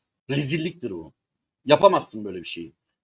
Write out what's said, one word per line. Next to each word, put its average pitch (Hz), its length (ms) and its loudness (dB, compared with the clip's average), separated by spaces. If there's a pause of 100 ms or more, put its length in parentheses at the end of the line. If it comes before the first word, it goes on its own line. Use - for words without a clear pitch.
(300)
Rezilliktir 147 640 -4
bu. 80 220 -12 (520)
Yapamazsın 143 600 4
böyle 92 140 -10
bir 82 80 -14
şeyi. 82 260 -14 (300)